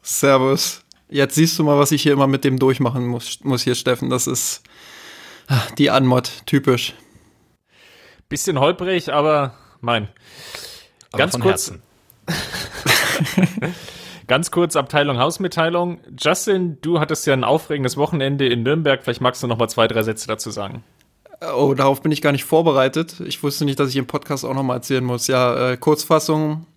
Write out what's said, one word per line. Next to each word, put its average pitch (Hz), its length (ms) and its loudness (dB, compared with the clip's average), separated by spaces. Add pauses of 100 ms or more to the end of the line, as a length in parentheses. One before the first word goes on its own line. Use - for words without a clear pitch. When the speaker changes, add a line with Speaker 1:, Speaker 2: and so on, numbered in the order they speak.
Speaker 1:
Servus. 135 800 2 (260)
Jetzt 139 260 0
siehst 160 240 2
du 160 40 2
mal, 147 140 4
was 143 140 4
ich 143 100 0
hier 147 100 4
immer 139 140 4
mit 135 180 0
dem 131 140 2
durchmachen 131 480 2
muss, - 380 -8
muss 127 180 0
hier, 123 140 0
Steffen. - 340 -2
Das 123 160 -2
ist, - 380 -4 (840)
ah, 131 140 2 (160)
die 143 140 4
Anmod, 127 400 2 (160)
typisch. 131 480 0 (1300)
Speaker 2:
Bisschen 147 300 -2
holprig, 175 540 0
aber 147 400 2 (260)
mein. 117 280 -2 (1040)
Speaker 3:
Aber - 80 -4
Speaker 2:
Ganz 139 140 0
Speaker 3:
von 123 80 -4
Speaker 2:
kurz. 98 300 0
Speaker 3:
Herzen. 82 120 -20 (1600)
Speaker 2:
<laughs> 170 280 -6 (520)
Ganz 165 220 2
kurz 175 260 0
Abteilung 143 440 2
Hausmitteilung. 170 800 -2 (180)
Justin, 180 640 0
du 165 180 0
hattest 151 280 -2
ja 143 60 4
ein 127 100 2
aufregendes 139 520 0
Wochenende 139 520 0
in 120 160 2
Nürnberg. 143 400 2
Vielleicht 123 180 -4
magst 127 220 0
du 123 40 -4
noch 117 120 -2
mal 113 80 2
zwei, 113 200 2
drei 110 140 0
Sätze 110 240 -4
dazu 110 240 -6
sagen. 101 340 -10 (680)
Speaker 1:
Oh, 139 200 2
darauf 139 280 4
bin 156 120 0
ich 143 80 -4
gar 147 100 2
nicht 135 140 -2
vorbereitet. 156 720 2
Ich - 240 -8
wusste 143 220 -2
nicht, 139 120 -2
dass 139 120 0
ich 131 80 -2
im 135 100 -2
Podcast 143 380 -6
auch 135 80 -4
noch 135 100 -2
mal 127 120 -2
erzählen 127 280 -2
muss. 123 240 -4
Ja, 127 440 2
äh, 123 60 -4
Kurzfassung. 156 880 0 (120)